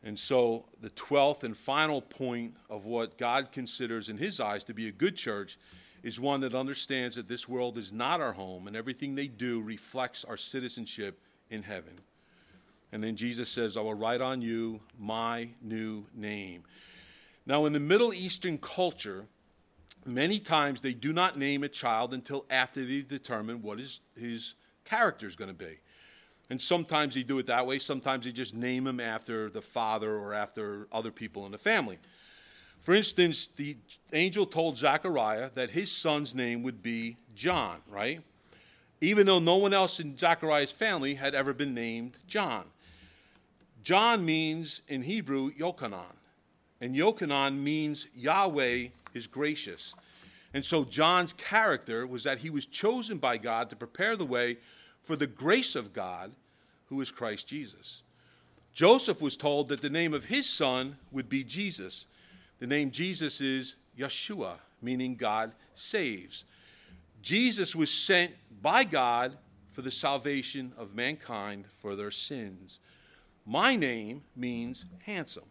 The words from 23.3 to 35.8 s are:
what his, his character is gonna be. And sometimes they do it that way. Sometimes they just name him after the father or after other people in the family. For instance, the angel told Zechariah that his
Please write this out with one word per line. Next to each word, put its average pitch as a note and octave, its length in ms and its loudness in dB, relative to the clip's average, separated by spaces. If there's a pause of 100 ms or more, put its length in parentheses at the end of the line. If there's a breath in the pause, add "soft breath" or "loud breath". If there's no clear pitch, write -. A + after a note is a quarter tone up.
what G#2 180 -6
his, C3 200 -12 (160)
his A#2 400 -8 (280 soft breath)
character A3 440 2
is E2+ 80 -12
gonna F#2+ 180 -8
be. E2 240 -14 (720 loud breath)
And B2+ 120 -4
sometimes D3+ 540 2
they C3 80 0
do C3+ 140 0
it B2 100 -2
that B2 200 4
way. C3+ 120 0
Sometimes C3 460 -2
they B2+ 60 -6
just A#2 220 -6
name B2+ 340 -2
him B2 120 -2
after A2+ 500 -4
the G#2 120 -8
father A2 540 0
or G#2 180 -6
after G#2 580 -6
other A2+ 200 -4
people G#2 340 -10
in G2 60 -12
the G#2 60 -12
family. D3+ 400 0 (840 loud breath)
For E3 120 4
instance, F3+ 540 4
the C#3+ 300 -8 (360)
angel F3+ 320 4
told D#3+ 320 0
Zechariah C3+ 760 2
that B2+ 160 -2
his F#3+ 200 -2